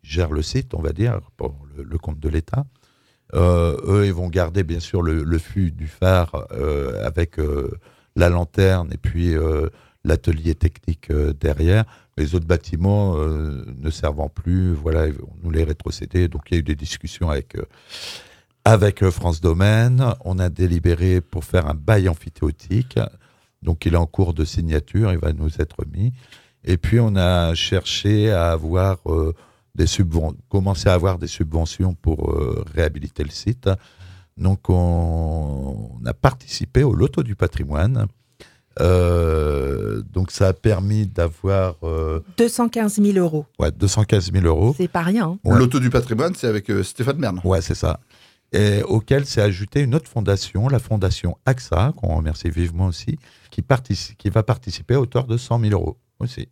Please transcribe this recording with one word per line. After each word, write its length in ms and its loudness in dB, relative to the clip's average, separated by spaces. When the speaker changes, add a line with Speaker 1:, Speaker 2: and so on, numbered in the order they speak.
Speaker 1:
gèrent 300 -2
le 80 -2
site, 320 -6
on 80 -6
va 100 -4
dire, 300 -2
pour 180 -8
le, 60 -12
le 140 -8
compte 220 -8
de 80 -6
l'État. 380 -2
Euh, 440 2
eux, 200 4
ils 60 0
vont 140 -4
garder 360 0
bien 180 -4
sûr 200 -2
le, 220 0
le 140 0
fût 340 -2
du 160 -10
phare, 640 0
euh, 540 -4
avec, 340 -2
euh, 320 -2
la 100 6
lanterne 640 2
et 60 -8
puis, 400 0
euh, 300 0
l'atelier 500 0
technique, 580 -4
euh, 200 0
derrière. 540 2
Les 180 -2
autres 100 0
bâtiments, 680 0
euh, 480 -4
ne 120 -4
servant 380 -4
plus, 460 0
voilà, 340 0
ils 60 -4
vont 160 -14
nous 80 -4
les 120 2
rétrocéder. 640 -2
Donc 220 -6
il 60 0
y 20 4
a 20 4
eu 40 -2
des 120 -2
discussions 540 -6
avec, 260 -4
euh, 80 -8
avec, 400 4
euh, 80 6
France 300 -2
Domaine. 720 4
On 160 -2
a 100 2
délibéré 680 2
pour 240 -6
faire 240 0
un 80 -2
bail 340 2
amphithéotique. 880 -4
Donc 240 -2
il 80 4
est 40 4
en 100 4
cours 260 0
de 120 0
signature, 680 -2
il 80 0
va 140 -2
nous 280 -4
être 220 -4
mis. 200 -2
Et 140 2
puis 240 2
on 160 2
a 380 2
cherché 760 0
à 200 2
avoir, 540 0
euh, 280 0
des 100 4
subven-, 480 0
commencer 400 0
à 40 6
avoir 240 0
des 100 -6
subventions 680 -2
pour, 380 -2
euh, 340 -2
réhabiliter 480 -2
le 60 -6
site. 400 -4
Donc, 320 0
on, 1200 0
on 40 -10
a 80 -4
participé 720 0
au 100 4
loto 300 2
du 120 -4
patrimoine. 720 0
Euh, 1200 2
donc, 200 -2
ça 180 2
a 40 2
permis 540 0
d'avoir, 760 0
euh, 360 -2
Speaker 2:
Deux 120 4
cent 200 0
quinze 300 -2
mille 180 4
euros. 280 0
Speaker 1:
ouais, 120 2
deux 160 0
cent 160 2
quinze 280 2
mille 140 2
euros. 320 4
Speaker 2:
C'est 100 0
pas 140 -2
rien, 280 0
hein. 140 -6
Speaker 1:
Ouais. 140 6
Speaker 3:
Loto 220 4
du 100 2
patrimoine, 460 0
c'est 120 -4
avec, 220 -2
euh, 140 0
Stéphane 340 -4
Merne. 260 -4
Speaker 1:
Ouais, 180 2
c'est 140 -4
ça. 240 -2
Et 300 4
auquel 420 0
s'est 160 0
ajoutée 400 0
une 140 0
autre 140 -2
fondation, 600 -2
la 100 2
fondation 680 -2
axa, 520 0
qu'on 180 -2
remercie 340 -2
vivement 360 -2
aussi, 320 -4
qui 100 -4
partici-, 540 -2
qui 140 -4
va 140 2
participer 500 -4
à 80 4
hauteur 240 0
de 120 -2
cent 220 -2
mille 140 2
euros 240 -2
aussi. 320 -8